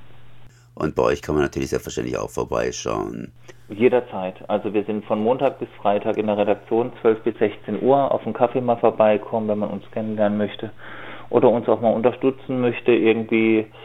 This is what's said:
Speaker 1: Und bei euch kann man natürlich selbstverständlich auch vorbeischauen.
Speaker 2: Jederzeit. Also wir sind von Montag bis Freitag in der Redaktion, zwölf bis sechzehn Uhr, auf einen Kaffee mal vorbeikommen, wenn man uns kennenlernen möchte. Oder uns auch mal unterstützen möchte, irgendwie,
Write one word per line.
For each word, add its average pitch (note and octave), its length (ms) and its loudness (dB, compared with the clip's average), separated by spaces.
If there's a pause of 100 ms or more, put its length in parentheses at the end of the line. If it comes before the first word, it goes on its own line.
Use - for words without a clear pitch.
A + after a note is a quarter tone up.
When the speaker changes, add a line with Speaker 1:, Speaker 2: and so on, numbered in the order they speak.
(720)
Speaker 1:
Und - 220 -4
bei C2 80 2
euch C2 180 2
kann D#2 140 -2
man D2 80 2
natürlich C2+ 260 -4
selbstverständlich B1 480 -6
auch G#1+ 120 -6
vorbeischauen. A#1 1000 -4 (380)
Speaker 2:
Jederzeit. G#2+ 680 0 (140)
Also G2+ 240 -2
wir G#2 100 0
sind G#2+ 220 -4
von G#2+ 160 -2
Montag B2+ 380 0
bis A#2+ 100 -8 (120)
Freitag G#2 360 0
in G#2+ 100 0
der G#2 100 0
Redaktion, A2+ 540 0 (100)
zwölf A2 220 2
bis A2 140 -2
sechzehn G#2 440 -2
Uhr, C3+ 300 4
auf - 120 -2
einen A2+ 100 -6
Kaffee B2+ 280 2
mal A#2+ 160 0
vorbeikommen, A2 720 2
wenn G#2 120 0
man G#2 100 -4
uns F#2+ 220 -8
kennenlernen G#2+ 460 0
möchte. G#2 340 -4 (580)
Oder A#2+ 200 6
uns A2 200 2
auch A2 100 4
mal A2+ 140 4
unterstützen B2+ 680 0
möchte, A#2+ 320 2
irgendwie, A2 760 4 (180)